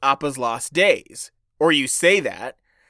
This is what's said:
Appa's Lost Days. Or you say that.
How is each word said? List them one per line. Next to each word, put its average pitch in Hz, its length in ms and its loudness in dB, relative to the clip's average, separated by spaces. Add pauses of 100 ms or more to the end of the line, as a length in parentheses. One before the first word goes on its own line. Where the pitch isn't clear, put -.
Appa's 139 340 0
Lost 117 340 -6
Days. - 600 0 (260)
Or 160 140 4
you 139 160 0
say 190 320 2
that. 117 380 -10 (320)